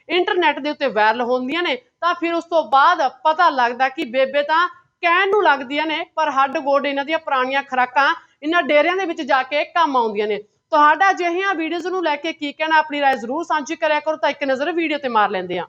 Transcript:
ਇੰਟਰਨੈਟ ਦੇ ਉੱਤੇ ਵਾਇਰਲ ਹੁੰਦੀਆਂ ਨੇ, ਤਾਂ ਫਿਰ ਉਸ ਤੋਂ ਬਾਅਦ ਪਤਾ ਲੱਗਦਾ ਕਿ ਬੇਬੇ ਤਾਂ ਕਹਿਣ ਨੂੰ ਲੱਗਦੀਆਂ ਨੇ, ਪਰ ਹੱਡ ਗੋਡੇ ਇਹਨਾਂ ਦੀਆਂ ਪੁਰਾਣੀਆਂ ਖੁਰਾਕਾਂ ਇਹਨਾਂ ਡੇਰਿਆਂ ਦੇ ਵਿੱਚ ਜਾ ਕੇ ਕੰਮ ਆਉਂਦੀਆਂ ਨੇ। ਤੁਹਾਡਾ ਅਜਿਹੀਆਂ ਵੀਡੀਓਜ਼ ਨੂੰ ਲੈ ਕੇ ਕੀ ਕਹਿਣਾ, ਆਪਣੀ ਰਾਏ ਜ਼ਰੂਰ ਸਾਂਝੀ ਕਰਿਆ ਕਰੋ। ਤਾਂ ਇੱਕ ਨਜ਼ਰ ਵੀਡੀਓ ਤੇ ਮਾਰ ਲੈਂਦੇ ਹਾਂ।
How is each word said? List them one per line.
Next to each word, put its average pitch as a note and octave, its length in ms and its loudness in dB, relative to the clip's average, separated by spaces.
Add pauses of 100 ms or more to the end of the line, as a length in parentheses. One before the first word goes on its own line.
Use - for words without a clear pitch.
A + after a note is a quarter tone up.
ਇੰਟਰਨੈਟ F4 500 0
ਦੇ C#4+ 100 -6
ਉੱਤੇ D4 200 -4
ਵਾਇਰਲ G#3+ 320 0
ਹੁੰਦੀਆਂ B3+ 420 -2
ਨੇ, D4+ 120 -2
ਤਾਂ - 380 -4
ਫਿਰ E4+ 200 -4
ਉਸ E4 120 -4
ਤੋਂ D#4+ 240 0
ਬਾਅਦ D4 380 4 (160)
ਪਤਾ D#4 260 4
ਲੱਗਦਾ B3+ 400 0
ਕਿ D4+ 180 -8
ਬੇਬੇ C4+ 360 0
ਤਾਂ D#4+ 240 2 (340)
ਕਹਿਣ F4+ 300 2
ਨੂੰ G4+ 120 2
ਲੱਗਦੀਆਂ C#4+ 420 0
ਨੇ, D#4 180 -4 (120)
ਪਰ D#4 160 0
ਹੱਡ C4+ 280 0
ਗੋਡੇ C#4 300 0
ਇਹਨਾਂ C#4 160 -2
ਦੀਆਂ D#4+ 140 -2
ਪੁਰਾਣੀਆਂ C4+ 440 -2
ਖੁਰਾਕਾਂ C4+ 500 2 (300)
ਇਹਨਾਂ E4+ 200 0
ਡੇਰਿਆਂ D4+ 320 2
ਦੇ F#4+ 100 -2
ਵਿੱਚ E4 180 -6
ਜਾ C4 200 0
ਕੇ D4 220 -2
ਕੰਮ D#4 320 0
ਆਉਂਦੀਆਂ G#3+ 300 0
ਨੇ। G3+ 140 -4 (300)
ਤੁਹਾਡਾ D#4 400 6
ਅਜਿਹੀਆਂ F4+ 440 0
ਵੀਡੀਓਜ਼ D#4+ 320 -4
ਨੂੰ F#4 160 -4
ਲੈ D4+ 120 0
ਕੇ D#4+ 180 -6
ਕੀ D4 180 -8
ਕਹਿਣਾ, D#4 280 0
ਆਪਣੀ D4 220 -2
ਰਾਏ F4 160 2
ਜ਼ਰੂਰ B3+ 260 -6
ਸਾਂਝੀ D#4 320 -4
ਕਰਿਆ D4+ 240 0
ਕਰੋ। D#4 180 -4
ਤਾਂ D#4 120 0
ਇੱਕ D4 140 -6
ਨਜ਼ਰ C#4 280 -2
ਵੀਡੀਓ D#4+ 260 -2
ਤੇ C#4 120 -6
ਮਾਰ G#3+ 200 2
ਲੈਂਦੇ F3+ 300 -6
ਹਾਂ। E3 100 -8